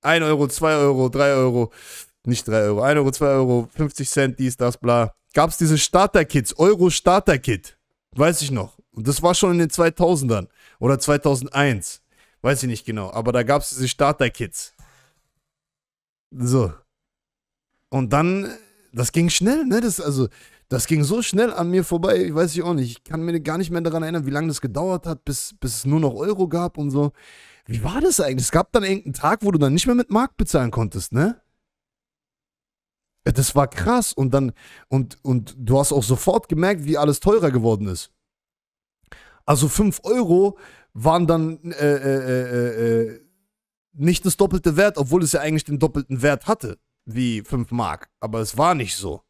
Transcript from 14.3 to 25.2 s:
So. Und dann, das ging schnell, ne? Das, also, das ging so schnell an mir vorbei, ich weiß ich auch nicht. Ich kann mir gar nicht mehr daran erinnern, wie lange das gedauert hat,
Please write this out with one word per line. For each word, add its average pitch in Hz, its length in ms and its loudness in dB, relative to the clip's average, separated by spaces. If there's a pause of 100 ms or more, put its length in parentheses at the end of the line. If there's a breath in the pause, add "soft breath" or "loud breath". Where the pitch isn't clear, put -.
So. 123 420 0 (1160)
Und 127 220 -2
dann, 180 400 0 (400)
das 120 200 -4
ging 170 180 2
schnell, 277 360 2
ne? 233 140 2
Das, 226 200 -2
also, 139 280 -2 (400 soft breath)
das 127 180 -4
ging 151 180 2
so 208 180 0
schnell 226 300 0
an 170 180 -4
mir 180 140 2
vorbei, 185 400 0
ich 165 100 -6
weiß 160 200 0
ich 170 80 -4
auch 175 120 -2
nicht. 131 160 -2
Ich - 140 -20
kann 160 180 -8
mir 170 180 -4
gar 156 180 -6
nicht 180 120 -4
mehr 170 100 -2
daran 165 220 -2
erinnern, 160 240 -4
wie 135 40 -4
lange 147 180 -2
das 143 120 -6
gedauert 170 460 -4
hat, 160 180 -10